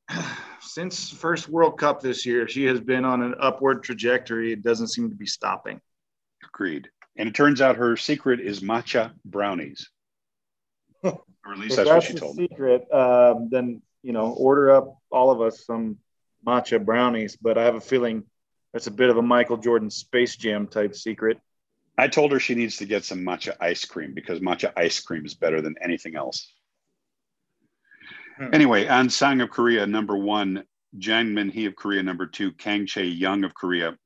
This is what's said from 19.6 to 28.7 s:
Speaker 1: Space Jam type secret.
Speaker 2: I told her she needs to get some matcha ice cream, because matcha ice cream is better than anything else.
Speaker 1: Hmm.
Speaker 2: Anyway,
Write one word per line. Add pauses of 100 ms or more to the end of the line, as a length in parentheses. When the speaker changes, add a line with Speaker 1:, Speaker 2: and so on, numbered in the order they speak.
Speaker 1:
Space
Jam
type
secret. (600)
Speaker 2:
I
told
her
she
needs
to
get
some
matcha
ice
cream,
because
matcha
ice
cream
is
better
than
anything
else. (1900)
Speaker 1:
Hmm.
Speaker 2:
Anyway,